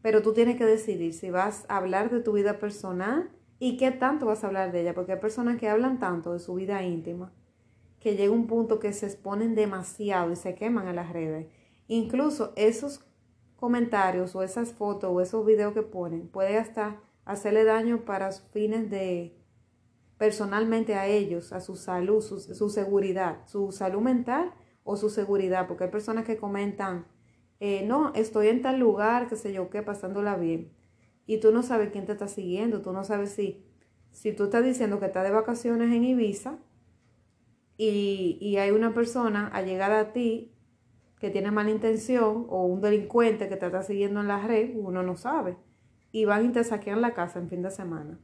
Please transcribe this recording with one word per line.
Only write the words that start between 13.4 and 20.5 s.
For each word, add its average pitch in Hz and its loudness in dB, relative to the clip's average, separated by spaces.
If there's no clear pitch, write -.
comentarios 202 0
o 190 -2
esas 233 -4
fotos 202 -4
o 180 2
esos 208 0
videos 208 6
que 214 -2
ponen 175 -6
puede 196 0
hasta 214 -4
hacerle 208 2
daño 226 4
para 196 -2
fines 214 -2
de 180 -4
personalmente 214 2